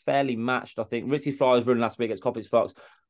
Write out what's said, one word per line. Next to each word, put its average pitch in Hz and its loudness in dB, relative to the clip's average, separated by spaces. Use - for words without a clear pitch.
fairly 139 0
matched. 123 -4
I 113 -2
think 117 -6
Ritzy 143 -2
Flyer's 127 4
run 120 4
last 113 -2
week 120 -2
against 107 -6
Coppice 120 -4
Fox 110 2